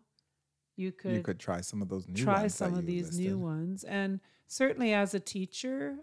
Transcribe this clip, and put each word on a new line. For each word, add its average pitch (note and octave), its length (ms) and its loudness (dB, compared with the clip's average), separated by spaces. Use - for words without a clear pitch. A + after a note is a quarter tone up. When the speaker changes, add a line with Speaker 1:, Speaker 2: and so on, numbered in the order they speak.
Speaker 1:
you F#3 160 -2
could F#3 220 -4
Speaker 2:
You G#2 100 2
could F#2 160 -2
try F2 220 -2
some G#2 200 -4
of F#2 80 -4
those F#2+ 180 -4
new F#2+ 160 -2
Speaker 1:
try G3 180 6
Speaker 2:
ones G#3 140 0
Speaker 1:
some F#3 180 0
Speaker 2:
that F3 60 0
Speaker 1:
of F3 100 0
Speaker 2:
you F3 140 0
Speaker 1:
these E3+ 160 -4
new F3+ 60 0
Speaker 2:
listed. G3 160 0
Speaker 1:
ones. E3+ 420 -4
And G3 360 -2
certainly B3+ 460 2
as G3+ 200 4
a G3+ 60 0
teacher, C4 840 -4